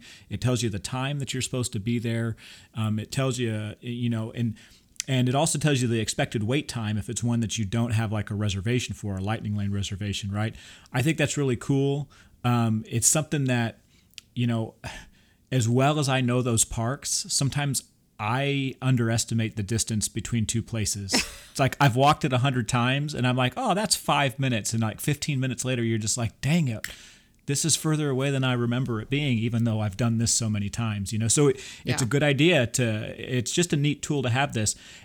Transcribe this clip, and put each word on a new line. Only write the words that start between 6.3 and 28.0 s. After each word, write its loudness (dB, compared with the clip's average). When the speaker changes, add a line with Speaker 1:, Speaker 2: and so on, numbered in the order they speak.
Speaker 1:
wait -2
time -4
if -6
it's -6
one 2
that -2
you -2
don't 0
have, 0
like, -4
a -4
reservation -2
for, -6
a -4
Lightning -2
Lane -2
reservation, -4
right? -2
I 0
think 2
that's 0
really 2
cool. 0
Um, 2
it's 2
something 0
that -2
you 2
know, -2
as 2
well 4
as 0
I 2
know 2
those 2
parks, -4
sometimes 0
I 0
underestimate 2
the -4
distance -2
between -2
two 0
places. -4
Speaker 2:
<laughs> -2
Speaker 1:
It's -4
like, 2
I've 6
walked 4
it 0
a 4
hundred 0
times 0
and 0
I'm 2
like, 2
"Oh, 2
that's 0
five 0
minutes." -2
And, 2
like, -2
fifteen -2
minutes -2
later, 0
you're 2
just -2
like, -4
"Dang 2
it. -6
This -2
is 2
further 0